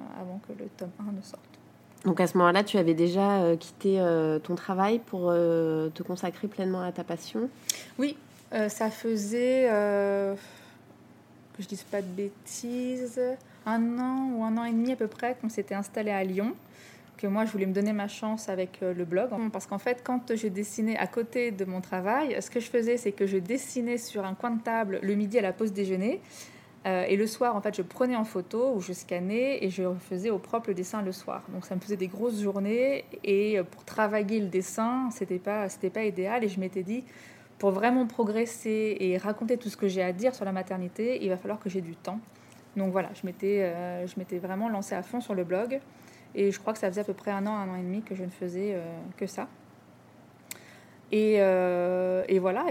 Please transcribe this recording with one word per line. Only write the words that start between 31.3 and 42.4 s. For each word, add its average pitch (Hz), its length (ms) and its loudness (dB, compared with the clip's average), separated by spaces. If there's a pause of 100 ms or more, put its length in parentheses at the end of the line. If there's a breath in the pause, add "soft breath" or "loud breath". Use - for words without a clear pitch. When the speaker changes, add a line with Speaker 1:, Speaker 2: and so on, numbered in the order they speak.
Speaker 1:
Donc, 185 160 -8
ça - 100 -6
me 185 60 -2
faisait 202 160 -4
des 185 120 -2
grosses 208 340 -2
journées. 208 640 0 (160)
Et, 202 360 4
euh, 180 60 2
pour - 220 -16
travailler 214 520 2
le 202 100 0
dessin, 226 600 0
c'était 185 280 -4
pas, 202 320 -2
c'était - 180 -4
pas 220 160 -2
idéal. 208 400 0
Et 208 40 2
je 185 120 -4
m'étais 185 220 -4
dit, 220 200 -4 (560 loud breath)
pour 196 120 4
vraiment 240 360 4
progresser 220 920 0
et 185 160 2
raconter 214 400 0
tout 226 140 -6
ce - 80 -12
que 202 100 2
j'ai 185 140 0
à 180 100 2
dire 233 220 0
sur 220 100 -6
la 196 80 -2
maternité, 190 720 -4
il 196 60 2
va 185 80 0
falloir 202 200 -6
que 202 120 -6
j'ai 190 100 -2
du 165 160 -8
temps. 196 240 -8 (560 loud breath)